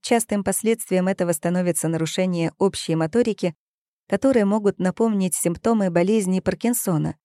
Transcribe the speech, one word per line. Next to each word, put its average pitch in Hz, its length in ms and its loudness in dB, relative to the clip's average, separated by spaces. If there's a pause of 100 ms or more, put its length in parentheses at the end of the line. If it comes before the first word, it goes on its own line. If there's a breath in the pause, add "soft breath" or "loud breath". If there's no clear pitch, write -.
Частым 214 440 0
последствием 190 640 0
этого 175 240 -2
становится 175 560 -2
нарушение 165 680 -2
общей - 380 -2
моторики, 185 580 0 (540)
которые 233 380 2
могут 202 340 0
напомнить 190 560 0
симптомы 196 540 0
болезни 185 500 2
Паркинсона. 180 840 -2